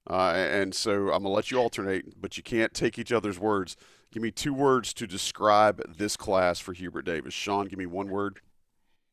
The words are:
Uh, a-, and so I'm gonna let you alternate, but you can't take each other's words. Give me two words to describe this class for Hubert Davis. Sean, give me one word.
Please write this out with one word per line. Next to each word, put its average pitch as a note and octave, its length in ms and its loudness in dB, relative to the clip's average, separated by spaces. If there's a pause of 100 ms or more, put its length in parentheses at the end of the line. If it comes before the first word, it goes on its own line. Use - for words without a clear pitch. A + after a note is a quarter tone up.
Uh, F2+ 260 4
a-, F#2 280 2
and F#2 120 -4
so G2+ 320 0
I'm F#2 160 2
gonna G2+ 80 -2
let G#2 200 0
you C3 80 0
alternate, G2 600 -2
but F#2+ 160 -10
you F2 60 -10
can't A2+ 300 0
take - 260 -2
each A#2 140 -4
other's G2+ 260 0
words. G2 380 -2 (340)
Give - 120 -8
me A2+ 80 -2
two C#3+ 240 -4
words C3 400 2
to A#2+ 120 -8
describe G#2 920 2
this G#2 180 -2
class F#2 440 2
for F#2 120 -10
Hubert E2+ 320 -10
Davis. D2+ 300 -6
Sean, G2+ 320 -2
give F#2+ 120 -12
me F#2 80 -6
one F#2+ 220 -6
word. G2 320 -6 (720)